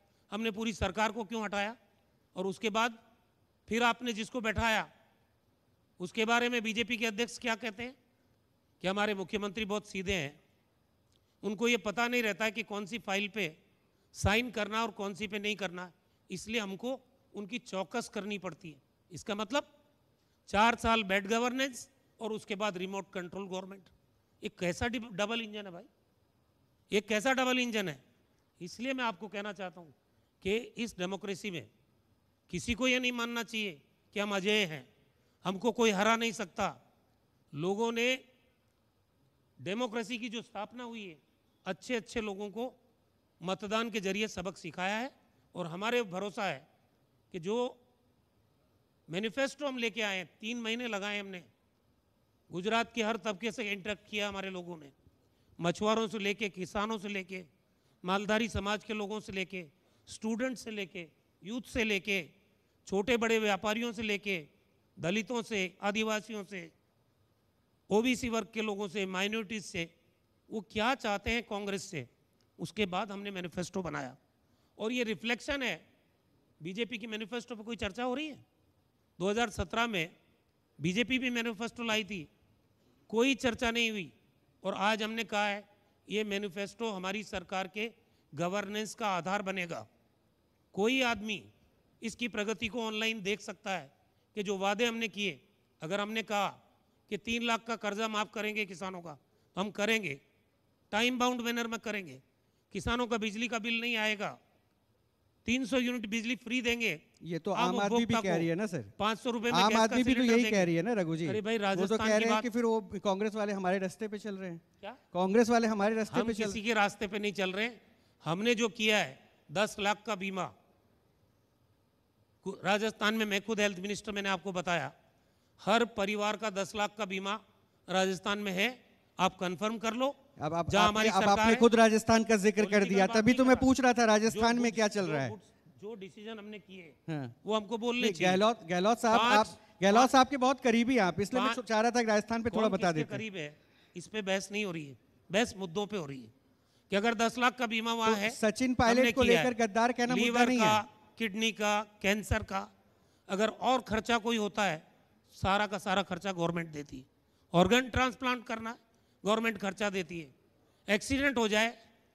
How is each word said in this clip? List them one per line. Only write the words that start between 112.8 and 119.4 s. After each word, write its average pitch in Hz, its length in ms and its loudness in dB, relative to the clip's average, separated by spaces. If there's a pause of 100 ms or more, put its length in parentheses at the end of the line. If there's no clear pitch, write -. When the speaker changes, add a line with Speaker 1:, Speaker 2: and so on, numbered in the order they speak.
Speaker 2:
कांग्रेस 202 300 0
वाले 208 180 -2
हमारे 190 260 2
रास्ते 190 300 -6
पे 208 100 -8
चल 196 180 -8
रहे 190 140 -8
हैं। 170 100 -10 (200)
Speaker 1:
क्या? 202 120 -12 (200)
Speaker 2:
कांग्रेस 196 380 6
वाले 233 160 4
हमारे 214 280 2
रास्ते 214 260 0
Speaker 1:
हम 214 60 2
Speaker 2:
पे 226 80 0
चल 214 100 -2
Speaker 1:
किसी 208 180 -4
के 226 120 0
रास्ते 202 320 2
पे 202 120 -4
नहीं 208 140 -2
चल 185 200 -2
रहे। 214 180 -2 (540)
हमने 202 300 2
जो 220 160 2
किया 214 280 2
है, 135 200 -2 (320)